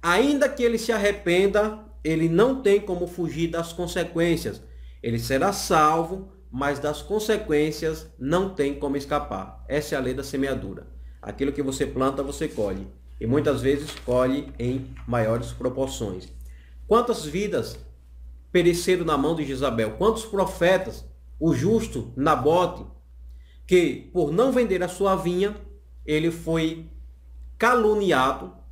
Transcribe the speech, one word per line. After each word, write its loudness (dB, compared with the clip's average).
Ainda 4
que -2
ele 4
se -4
arrependa, 2
ele 2
não 4
tem 6
como -4
fugir -4
das -4
consequências. -2
Ele -2
será 2
salvo, 2
mas -2
das -4
consequências 0
não 0
tem 0
como -4
escapar. -6
Essa -2
é -2
a -2
lei -2
da -6
semeadura. -4
Aquilo -4
que -6
você -2
planta, -2
você -6
colhe. -4
E -6
muitas 2
vezes 0
colhe 0
em -4
maiores 0
proporções. -4
Quantas 2
vidas -4
pereceram 2
na 2
mão 2
de -4
Jezabel? -2
Quantos 0
profetas, 0
o 4
justo 0
Nabote, 2
que 2
por 0
não 4
vender 2
a -2
sua 2
vinha, 0
ele 2
foi -2
caluniado. 2